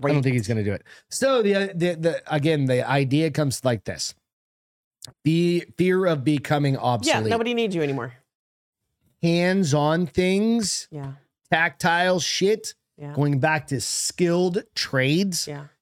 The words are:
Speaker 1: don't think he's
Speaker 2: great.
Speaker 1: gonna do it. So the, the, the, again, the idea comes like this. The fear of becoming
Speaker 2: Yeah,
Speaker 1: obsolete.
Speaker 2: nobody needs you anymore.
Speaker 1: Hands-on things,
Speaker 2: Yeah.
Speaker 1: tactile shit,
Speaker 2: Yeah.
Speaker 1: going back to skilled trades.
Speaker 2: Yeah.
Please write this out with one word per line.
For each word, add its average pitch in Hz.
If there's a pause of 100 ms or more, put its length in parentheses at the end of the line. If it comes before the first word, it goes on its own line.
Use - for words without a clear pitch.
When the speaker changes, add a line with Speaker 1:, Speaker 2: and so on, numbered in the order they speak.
Speaker 1:
don't 143
think 131
he's 113
Speaker 2:
great. 117
Speaker 1:
gonna 107
do 101
it. 95 (260)
So 262
the, 196
the, 175
the, 160 (120)
again, 151
the 127
idea 139
comes 143
like 120
this. - (1120)
The 170 (140)
fear 185
of 151
becoming 147
Speaker 2:
Yeah, 120
Speaker 1:
obsolete. 202
Speaker 2:
nobody 233
needs 226
you 165
anymore. 131 (1080)
Speaker 1:
Hands-on 170
things, 202
Speaker 2:
Yeah. 139 (380)
Speaker 1:
tactile 170
shit, 208 (240)
Speaker 2:
Yeah. 143
Speaker 1:
going 143
back 156
to 131
skilled 180 (120)
trades. 160
Speaker 2:
Yeah. 147 (160)